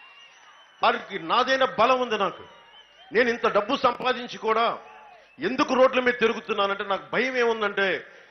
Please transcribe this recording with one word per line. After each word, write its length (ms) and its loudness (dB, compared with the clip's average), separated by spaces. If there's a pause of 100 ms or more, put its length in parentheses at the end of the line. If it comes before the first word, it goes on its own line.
(840)
వారికి 360 0
నాదైన 460 0
బలం 360 2
ఉంది. 180 -2
నాకు, 240 -4 (720)
నేను 160 4
ఇంత 200 0
డబ్బు 280 0
సంపాదించి 640 -2
కూడా 400 0 (640)
ఎందుకు 340 0
రోడ్ల 260 4
మీద 140 0
తిరుగుతున్నానంటే, 720 -2
నాకు 180 -2 (100)
భయం 240 -2
ఏముందంటే, 720 0 (240)